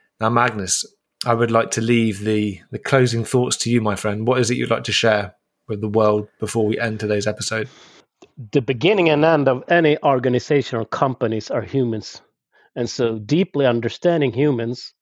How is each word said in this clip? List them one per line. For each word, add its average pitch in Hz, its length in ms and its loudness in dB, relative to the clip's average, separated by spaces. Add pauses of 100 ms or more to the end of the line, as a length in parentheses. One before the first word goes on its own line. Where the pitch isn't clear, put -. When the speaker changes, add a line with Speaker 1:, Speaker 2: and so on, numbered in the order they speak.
(200)
Speaker 1:
Now, 110 100 0
Magnus, 113 560 -2 (400)
I 120 80 2
would 117 180 0
like 113 200 2
to 117 100 -4
leave 113 380 2
the, 107 400 -2 (120)
the 107 80 -8
closing 120 440 2
thoughts 123 340 0
to - 140 -4
you, 120 100 4
my 107 140 0
friend. 107 320 -4
What 127 120 2
is 117 120 2
it 123 60 -2
you'd 123 120 -2
like 113 160 -2
to 110 60 -6
share 104 440 0 (320)
with 107 140 -6
the 107 60 -2
world 107 400 2 (120)
before 110 260 -2
we 107 140 0
end 110 200 -4
today's 104 280 -2
episode? 110 420 -4 (840)
Speaker 2:
The 143 100 2
beginning 165 480 2
and 147 140 4
end 156 240 4
of 127 220 2
any 160 340 4
organization 127 760 0
or 110 60 -4
companies 117 680 -2
are 120 100 -2
humans. 113 600 -4 (540)
And 120 140 -4
so 113 300 -4
deeply 143 460 0
understanding 127 680 0
humans, 123 720 -2